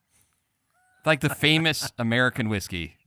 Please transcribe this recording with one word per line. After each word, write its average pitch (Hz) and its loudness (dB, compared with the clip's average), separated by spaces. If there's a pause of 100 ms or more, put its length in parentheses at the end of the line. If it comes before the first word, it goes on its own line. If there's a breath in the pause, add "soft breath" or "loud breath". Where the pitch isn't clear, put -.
(1040)
like, 156 2
the 151 2
famous 156 2
<laughs> - -20
American 120 0
whiskey, 92 -6